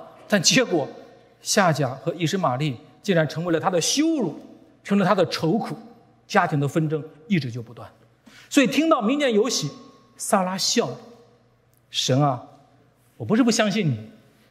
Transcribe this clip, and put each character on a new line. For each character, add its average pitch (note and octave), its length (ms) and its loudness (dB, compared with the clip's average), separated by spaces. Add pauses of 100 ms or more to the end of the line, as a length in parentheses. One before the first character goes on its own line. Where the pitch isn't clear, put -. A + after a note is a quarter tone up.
(280)
但 G3+ 140 2
结 A#3 240 4
果 E3+ 240 0 (500)
夏 F#3 320 2
甲 C3+ 180 0 (140)
和 E3 120 -2
以 F3+ 100 -2
实 D3+ 100 -2
玛 D3+ 220 0
利 C#3+ 180 -2 (280)
竟 F#3+ 120 0
然 D#3 140 2
成 E3 160 -8
为 F3 80 0
了 D#3 60 0
她 D#3+ 100 -2
的 F3+ 100 0
羞 D#4 400 0
辱， D#3+ 200 -4 (440)
成 G3+ 140 0
了 G3 80 4
她 G3 80 4
的 F#3+ 140 4
愁 E3+ 280 -2
苦， E3+ 220 -4 (480)
家 F3+ 220 2
庭 D#3 120 -2
的 C#3+ 80 0
纷 D#3 220 -2
争 D3+ 140 -4 (240)
一 F#3 120 2
直 B2+ 120 -4
就 A#2+ 100 -10
不 A2 140 -18
断。 G#2+ 120 -16 (600)
所 C#4 140 4
以 A#3+ 40 4
听 D4+ 220 2
到 C#4+ 120 4
明 B3 160 0
年 C#4 160 0
有 G#3+ 140 4
喜， D#3 220 -4 (480)
撒 F#3+ 260 0
拉 F#3 140 -4
笑 F#3+ 300 -2
了。 B2+ 100 -10 (920)
“神 C3 300 0
啊， C#3 220 0 (720)
我 - 80 -14
不 A#2+ 120 0
是 B3+ 80 4
不 A#3 80 2
相 G#3+ 200 0
信 F#3 160 -2
你。 A2 220 -4 (400)